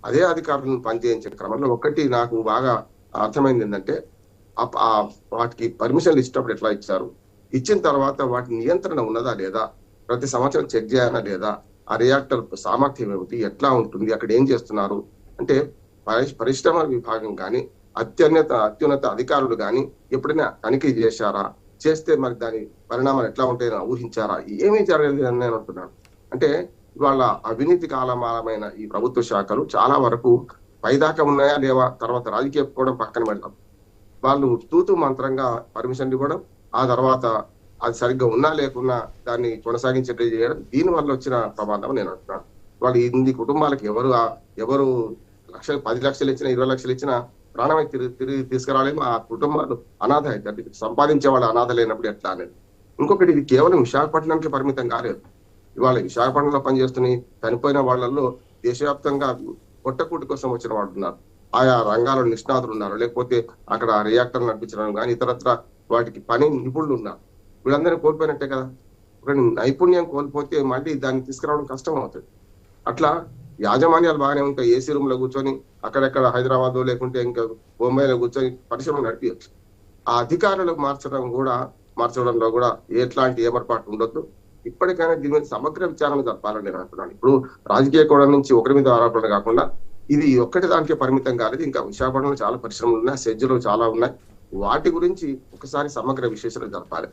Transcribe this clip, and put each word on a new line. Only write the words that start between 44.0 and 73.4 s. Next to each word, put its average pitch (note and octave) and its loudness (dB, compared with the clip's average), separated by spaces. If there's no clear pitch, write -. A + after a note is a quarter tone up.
ఎవరు B2 0
లక్షలు, D3 -4
పది A#2+ -4
లక్షలు C3+ -2
ఇచ్చినా, C3 -4
ఇరవై B2+ 2
లక్షలు C3 -2
ఇచ్చినా B2+ -2
ప్రాణం D3 2
అయితే D3+ 0
తిరిగి, B2+ -4
తిరిగి C3 -6
తీసుకురాలేము. C3+ -2
ఆ B2 -2
కుటుంబాలు A#2+ -2
అనాథ C#3+ 2
అవుతారు. G#2 -8
ఇది - -16
సంపాదించే C#3 2
వాళ్ళు A#2+ 4
అనాథలైనప్పుడు A#2 0
ఎట్లా G#2 -6
అనేది. F2+ -10
ఇంకొకటి, F#3 4
ఇది D3 2
కేవలం D3+ 6
విశాఖపట్నంకి D#3 0
పరిమితం C3 -2
కాలేదు. A#2 -4
ఇవాళ B2+ 2
విశాఖపట్నంలో C#3 0
పనిచేస్తున్న C3 0
చనిపోయిన A#2+ -2
వాళ్ళల్లో B2+ 0
దేశవ్యాప్తంగా C#3 -2
పొట్టకూటి D3 -6
కోసం C3 -6
వచ్చిన A#2 -6
వాళ్ళు G2+ -4
ఉన్నారు, F#2 -8
ఆయా A#2+ 4
రంగాల B2+ 2
నిష్ణాతులు A#2 -2
ఉన్నారు, G#2 -6
లేకపోతే A#2+ -2
అక్కడ A2 -2
రియాక్టర్ A#2+ 2
నడిపించడం G#2+ -6
కానీ A#2+ -2
ఇతరత్ర B2 0
వాటికి A2+ 0
పని C3+ 2
నిపుణులు C3+ -2
ఉన్నారు. G#2 -8
వీళ్ళందరినీ E3 2
కోల్పోయినట్టే D3+ 0
కదా. C3 -6
ఒక C3+ -4
నైపుణ్యం C#3 4
కోల్పోతే C#3+ -4
మళ్ళీ C3+ -2
దాన్ని C3 -2
తీసుకురావడం D3 -4
కష్టం C3+ -6
అవుతుంది. - -8
అట్లా D#3+ 0